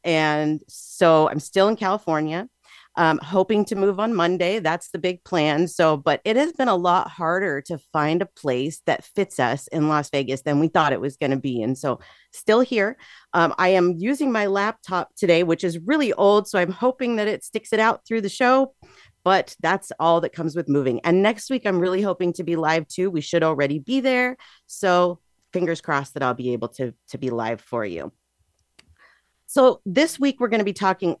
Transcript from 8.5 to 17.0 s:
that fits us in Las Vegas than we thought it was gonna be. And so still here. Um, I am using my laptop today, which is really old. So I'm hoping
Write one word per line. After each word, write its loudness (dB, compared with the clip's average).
that -2
fits -4
us 0
in -2
Las -2
Vegas -4
than 0
we 2
thought 2
it -2
was -8
gonna -2
be. -4
And -2
so -6
still 2
here. -2
Um, 2
I 2
am 2
using -2
my 0
laptop -4
today, 4
which 0
is -4
really 0
old. 4
So -4
I'm 2
hoping -2